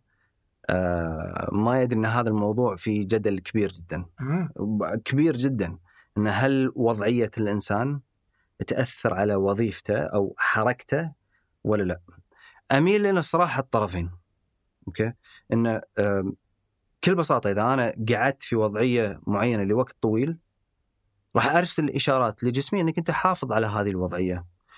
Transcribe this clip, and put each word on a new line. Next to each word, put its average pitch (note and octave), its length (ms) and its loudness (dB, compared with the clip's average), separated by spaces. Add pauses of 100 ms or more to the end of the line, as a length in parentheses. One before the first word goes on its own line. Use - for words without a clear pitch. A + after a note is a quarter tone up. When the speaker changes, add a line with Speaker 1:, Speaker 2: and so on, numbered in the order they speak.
(680)
Speaker 1:
آه، F2 840 -2
ما A#2 300 2
يدري A#2+ 180 2
أن A2 60 0
هذا A2+ 240 0
الموضوع G#2+ 460 0
فيه G#2 280 -2
جدل G#2 360 0
كبير G2 320 -2
جدًا. F2 340 -10 (160)
Speaker 2:
آه. D#3+ 340 -2
Speaker 1:
ب-، G#2 400 -2
كبير C3+ 420 2
جدًا. A2 400 -2 (400)
أن G#2 100 2
هل C3 480 2
وضعية A2+ 640 0
الإنسان G#2+ 600 -2 (680)
تأثر - 460 -2
على G2+ 220 2
وظيفته G2+ 640 0
أو G#2 400 -2
حركته C3+ 720 -2 (520)
ولا G#2+ 200 0
لا؟ F2 180 -4 (720)
أميل F#3 320 4
لنا G3 160 2
الصراحة E3 400 0
الطرفين. F#2 520 -2 (760)
أوكي؟ A2 260 -2 (400)
إن، A2+ 280 0 (180)
آم، G2 340 0 (720)
كل F#3 120 4
بساطة C#3+ 360 0
إذا G#2+ 220 2
أنا A#2+ 200 0 (200)
قعدت B2 300 0
في - 120 -2
وضعية A2 720 0
معينة G#2 360 2
لوقت A2 380 0
طويل، B2 360 0 (1000)
راح B2 200 2
أرسل E3+ 340 2
إشارات C3 540 0
لجسمي C3+ 380 0
إنك E3 160 0
أنت E3+ 140 -2
حافظ D#3+ 400 0
على A2 160 2
هذه G#2 220 0
الوضعية. F2+ 560 -2 (320)